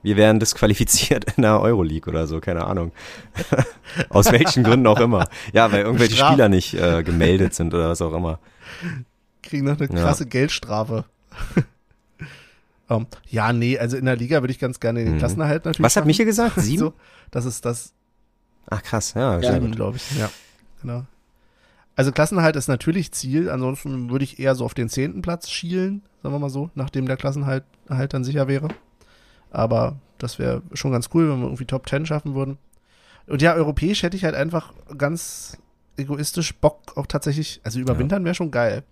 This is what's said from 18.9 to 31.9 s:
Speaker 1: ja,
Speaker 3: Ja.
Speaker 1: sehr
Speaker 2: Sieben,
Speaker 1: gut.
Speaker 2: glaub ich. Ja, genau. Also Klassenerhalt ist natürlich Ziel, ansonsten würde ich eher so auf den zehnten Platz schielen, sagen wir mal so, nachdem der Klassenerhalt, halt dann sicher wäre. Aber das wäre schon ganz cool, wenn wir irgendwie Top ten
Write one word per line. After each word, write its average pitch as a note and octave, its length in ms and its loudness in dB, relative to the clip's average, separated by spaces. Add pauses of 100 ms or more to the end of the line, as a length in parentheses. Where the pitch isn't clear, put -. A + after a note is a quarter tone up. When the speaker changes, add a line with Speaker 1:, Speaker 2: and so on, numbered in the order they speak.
Speaker 1:
ja, A#2 220 0
Speaker 3:
Ja. E2+ 40 0
Speaker 1:
sehr B2 140 2
Speaker 2:
Sieben, B2 140 0
Speaker 1:
gut. A2+ 100 -4
Speaker 2:
glaub G#2 180 -4
ich. C3 80 -10 (160)
Ja, G#2+ 100 -2 (520)
genau. B2 240 -10 (880)
Also C3+ 160 2
Klassenerhalt D#3+ 460 2
ist C3+ 100 -4
natürlich D#3+ 460 -2
Ziel, D3+ 360 -2
ansonsten C3 600 -6
würde C3+ 160 -2
ich - 120 -16
eher C3+ 160 0
so B2+ 120 -2
auf A#2 80 -6
den A#2 160 -4
zehnten C#3 320 -4
Platz E3+ 280 -6
schielen, F#3 520 -4 (220)
sagen C#3 120 -6
wir C#3+ 40 -4
mal C#3+ 100 -4
so, C#3 260 -6
nachdem C3+ 300 -4
der C3 100 -2
Klassenerhalt, C3+ 480 -4 (260)
halt C3+ 240 -4
dann C3 120 -4
sicher C#3 240 -2
wäre. C#3 180 -2 (800)
Aber A#2 460 0 (220)
das A#2+ 200 -8
wäre B2 240 -2 (120)
schon - 180 -4
ganz A#2+ 220 -2
cool, E3 180 4
wenn C3 80 -2
wir B2 80 -4
irgendwie C3 180 -8
Top C3 200 -6
ten C#3+ 200 -4